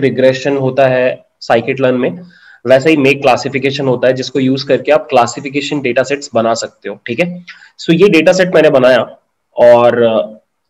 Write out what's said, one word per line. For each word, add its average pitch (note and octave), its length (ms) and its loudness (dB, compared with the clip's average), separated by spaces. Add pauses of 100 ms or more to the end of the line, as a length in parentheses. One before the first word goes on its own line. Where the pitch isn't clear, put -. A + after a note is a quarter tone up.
regression C3 580 0
होता C3 260 0
है B2+ 360 -2 (200)
scikit-learn B2+ 560 -2
में, E3+ 200 -4 (460)
वैसे C3+ 240 2
ही D#3+ 80 2
make C#3 280 2
classification C3+ 640 -2
होता B2 200 0
है, C3 60 2
जिसको B2+ 260 -6
यूज़ C3 280 -2
करके C#3 240 0
आप D3 180 0
classification C3+ 720 -2
data B2 220 -2
sets C#3 300 -6
बना A2+ 200 0
सकते - 360 -10
हो, G#2 80 -12 (100)
ठीक A#2+ 120 -8
है। F3 240 -6 (360)
So - 140 -2
ये F#3+ 160 4
data D#3+ 240 2
set F3+ 220 0
मैंने D#3 140 4
बनाया B2+ 320 4 (540)
और, A#2+ 480 4
अ, A2 360 -2 (300)